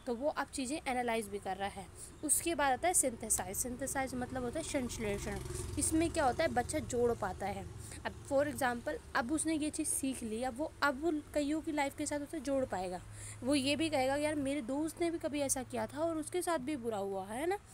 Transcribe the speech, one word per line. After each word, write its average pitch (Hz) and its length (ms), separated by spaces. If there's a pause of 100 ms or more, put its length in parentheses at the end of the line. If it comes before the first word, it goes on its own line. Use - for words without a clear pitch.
तो 247 80
वो 269 140
अब 277 180
चीज़ें 269 420
analyze 233 400
भी 202 100
कर 190 180
रहा 196 120
है। 196 180 (380)
उसके 330 300
बाद 277 180
आता 254 160
है 359 60
synthesize। 220 640
Synthesize 254 580
मतलब 247 280
होता 240 180
है 311 40
संश्लेषण। 214 760 (400)
इसमें 320 320
क्या 311 140
होता 254 200
है, 294 60
बच्चा 247 280
जोड़ 240 340
पाता 196 340
है। 190 200 (400)
अब - 220
for 285 180
example, 247 480 (200)
अब 262 180
उसने 320 220
ये 302 160
चीज़ 311 180
सीख - 340
ली, 220 200
अब 254 160
वो, 302 140 (100)
अब 285 200
वो 339 100 (220)
कईयों 302 260
की 320 120
life 285 240
के 294 100
साथ 294 140
उसे 294 200
जोड़ 269 240
पाएगा। 185 380 (400)
वो 262 120
ये 285 220
भी 320 140
कहेगा, 269 260
"यार, 302 180
मेरे 277 280
दोस्त 294 380
ने 339 100
भी 330 80
कभी 294 220
ऐसा 269 220
किया 220 240
था 262 120
और 330 180
उसके 330 260
साथ 339 160
भी 277 180
बुरा 226 220
हुआ 196 280
है 247 200
ना, 403 120 (160)